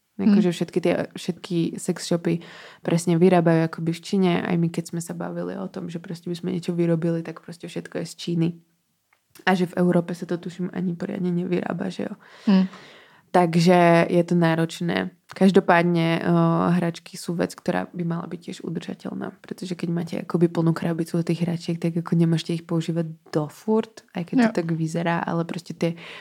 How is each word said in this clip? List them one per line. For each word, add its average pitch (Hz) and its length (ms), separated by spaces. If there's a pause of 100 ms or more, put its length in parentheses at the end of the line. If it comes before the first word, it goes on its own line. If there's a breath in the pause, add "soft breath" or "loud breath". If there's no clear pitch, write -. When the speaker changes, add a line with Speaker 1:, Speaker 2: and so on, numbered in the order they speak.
(180)
Speaker 1:
Akože 196 340
Speaker 2:
Hmm. 165 40
Speaker 1:
všetky - 240
tie, 170 140 (160)
všetky - 480 (200)
sex 175 260
shopy 170 380 (420 loud breath)
presne 170 340
vyrábajú 170 460
akoby 165 280
v 170 100
Číne. 190 380
Aj - 140
my, 170 160
keď 170 180
sme 170 140
sa 175 120
bavili 175 420
o 190 100
tom, 185 220
že 170 100
proste 170 320
by 175 60
sme 175 160
niečo 175 220
vyrobili, 170 500
tak 165 180
proste - 240
všetko 170 320
je 170 80
z - 100
Číny. 170 320 (960)
A 185 120
že 180 100
v 175 120
Európe 175 360
sa 175 120
to, 175 120
tuším, 175 320
ani 180 240
poriadne 180 380
nevyrába, 180 580
že 190 160
jo. - 80 (300 soft breath)
Speaker 2:
Hmm. 190 240 (640 loud breath)
Speaker 1:
Takže 170 800
je 175 120
to 175 120
náročné. 165 800 (160)
Každopádne, 170 880
eh, - 40 (500)
hračky 170 420
sú - 160
vec, 175 240
ktorá 180 320
by 175 160
mala 170 240
byť 170 140
tiež 185 180
udržateľná. - 800
Pretože - 320
keď 170 180
máte 170 300
akoby 170 320
plnú 165 240
krabicu 170 480
tých 170 160
hračiek, 170 400
tak 165 160
ako 165 180
nemôžete 165 400
ich 165 140
používať 165 400 (240)
do 151 160
furt, - 640
aj 175 160
keď - 100
to 233 140
Speaker 2:
Jo. 226 60
Speaker 1:
tak 170 120
vyzerá, 165 540
ale 170 240
proste - 240
tie 170 240 (260 loud breath)